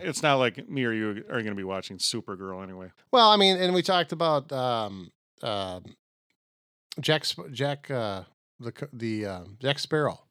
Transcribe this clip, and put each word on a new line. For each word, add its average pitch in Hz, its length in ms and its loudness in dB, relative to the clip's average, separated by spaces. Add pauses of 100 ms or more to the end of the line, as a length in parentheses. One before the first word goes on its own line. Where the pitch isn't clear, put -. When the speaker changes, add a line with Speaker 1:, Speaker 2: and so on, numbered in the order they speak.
Speaker 1:
it's 165 200 -6
not 147 140 6
like 127 320 0
me 135 160 -2
or 117 80 0
you 107 380 -4
are 117 120 -2
gonna 104 120 -4
be 98 100 -8
watching 95 340 -8
Supergirl 95 640 -6
anyway. 92 280 -14 (220)
Speaker 2:
Well, 233 180 10
I 214 60 8
mean, 196 200 6
and 180 180 2
we 180 80 2
talked 180 300 2
about, 156 400 0
um, 110 580 -2 (320)
um, 95 540 -6 (1040)
Jack 151 240 2
Sp-, - 280 -8
Jack, 143 380 -4
uh, 104 340 -4 (360)
the 123 180 -10
c-, - 140 -10
the, 110 340 -4
uh, 90 180 -8 (160)
Jack 139 180 0
Sparrow, - 520 -2